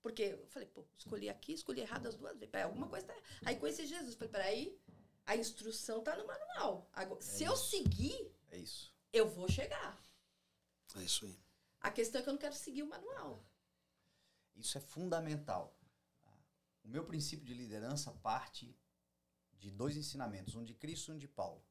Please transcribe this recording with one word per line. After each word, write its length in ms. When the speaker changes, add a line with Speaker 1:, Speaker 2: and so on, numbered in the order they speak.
Speaker 1:
Porque 220
eu 240
falei, 220
"Pô, 180
escolhi 320
aqui, 260
escolhi 260
errado 260
as 80
duas 240
vezes. 140
Peraí, 140
alguma 220
coisa 200
tá." 60
Aí 140
conheci 260
Jesus, 300
falei, 160
"Peraí, 500
a 100
instrução 680
tá 120
no 100
manual. 680
Agora, 280
Speaker 2:
É 40
Speaker 1:
se 180
eu 120
Speaker 2:
isso. 160
Speaker 1:
seguir, 600
Speaker 2:
É 100
isso. 360
Speaker 1:
eu 160
vou 220
chegar." 500
Speaker 3:
É 60
isso 240
aí. 100
Speaker 1:
A 100
questão 300
é 20
que 60
eu 40
não 80
quero 140
seguir 300
o 40
manual. 560
Speaker 2:
Isso 240
é 20
fundamental. 960
O 40
meu 160
princípio 400
de 80
liderança 600
parte 640
de 180
dois 260
ensinamentos, 580
um 100
de 100
Cristo 360
e 40
um 40
de 100
Paulo. 420